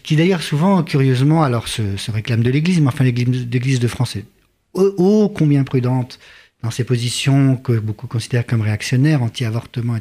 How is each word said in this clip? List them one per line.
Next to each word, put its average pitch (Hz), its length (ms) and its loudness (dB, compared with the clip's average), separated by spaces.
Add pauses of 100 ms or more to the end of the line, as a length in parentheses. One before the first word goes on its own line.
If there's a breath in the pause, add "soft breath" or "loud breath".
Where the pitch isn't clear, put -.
qui 156 100 -2
d'ailleurs 165 280 2
souvent, 175 420 2
curieusement, 135 580 2
alors 123 240 0
se, 98 300 -4
se - 160 -8
réclament 113 320 -2
de 123 60 2
l'Église, 160 300 2
mais 147 60 4
enfin 131 160 0
l'Église, 123 480 0
l'Église 127 300 0
de 120 80 0
France - 260 -4
est 98 120 -10 (480)
ô, 196 220 2
ô 202 320 4
combien 147 360 2
prudente 127 560 -2 (420 loud breath)
dans 120 80 -4
ces 117 140 -6
positions 131 720 0
que 127 160 -4
beaucoup 107 340 -4
considèrent 120 400 -4
comme 117 140 0
réactionnaires, 127 600 0
anti-avortement, 117 760 -4
et 110 40 -6